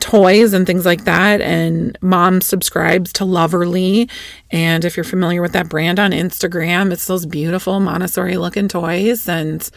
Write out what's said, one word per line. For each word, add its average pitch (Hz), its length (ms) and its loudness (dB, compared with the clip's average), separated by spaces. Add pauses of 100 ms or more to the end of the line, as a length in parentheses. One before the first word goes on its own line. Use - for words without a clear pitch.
toys 208 540 6
and 185 120 2
things 175 200 0
like 170 180 0
that. 185 380 2
And 165 580 -2
mom 185 400 4
subscribes 170 760 0
to 202 100 -4
Loverly. 185 840 0 (400)
And 165 320 0
if 175 140 -4
you're 165 80 -4
familiar 175 380 -2
with 175 100 -2
that 180 160 -2
brand 165 320 0
on 196 120 2
Instagram, 175 760 -2
it's 175 160 -6
those 180 200 -2
beautiful 175 540 -2
Montessori 185 580 -2
looking 190 300 -2
toys, 185 600 -2
and 160 480 -4